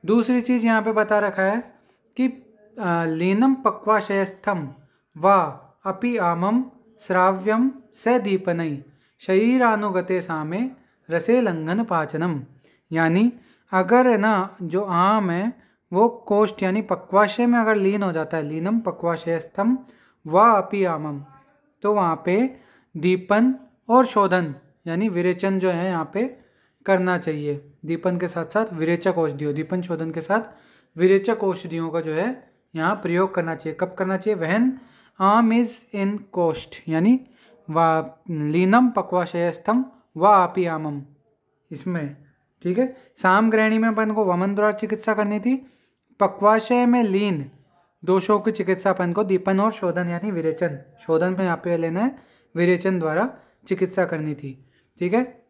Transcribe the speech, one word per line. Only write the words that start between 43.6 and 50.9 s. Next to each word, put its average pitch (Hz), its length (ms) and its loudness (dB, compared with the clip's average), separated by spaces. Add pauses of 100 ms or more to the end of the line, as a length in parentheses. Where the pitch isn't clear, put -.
में 226 120 2
अपन 214 220 0
को 214 140 0
वमन 185 300 0
द्वारा 208 160 2
चिकित्सा 214 420 -4
करनी 208 260 -2
थी। 254 280 -2 (520)
पक्वाशय 220 680 4
में 240 180 4
लीन 190 480 0 (540)
दोषों 190 340 2
की 220 120 0
चिकित्सा 190 380 -2
अपन 180 240 0
को 202 100 0
दीपन 190 360 0
और 214 120 2
शोधन 175 380 -4
यानी 175 220 -6
विरेचन, 160 480 -4 (280)